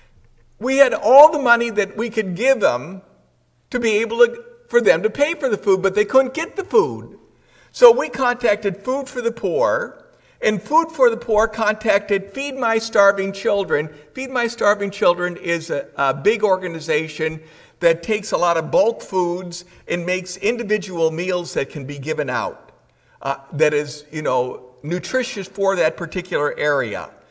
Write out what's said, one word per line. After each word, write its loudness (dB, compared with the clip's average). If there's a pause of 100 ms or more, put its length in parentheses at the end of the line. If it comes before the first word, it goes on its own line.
(580)
We -2
had 6
all 8
the -2
money 2
that -2
we -4
could -4
give 0
them -2 (680)
to -4
be 0
able 2
to, -2 (280)
for 2
them 4
to 2
pay -2
for -4
the -2
food, 0
but 0
they 0
couldn't 2
get -8
the -6
food. -2 (540)
So 8
we 0
contacted -2
Food -6
for -10
the -2
Poor, -2 (420)
and -2
Food 0
for 4
the -2
Poor 0
contacted -2
Feed -8
My 0
Starving 2
Children. 0 (240)
Feed -8
My -2
Starving 0
Children 0
is -4
a, -4
a 0
big 0
organization -2 (380)
that 2
takes -4
a 0
lot 2
of -4
bulk 2
foods -4 (220)
and -4
makes -4
individual -2
meals -4
that -4
can -10
be -10
given -4
out, -4 (500)
uh, -4 (160)
that 2
is, -4
you -8
know, -2 (140)
nutritious -6
for 0
that 2
particular -4
area. -2 (220)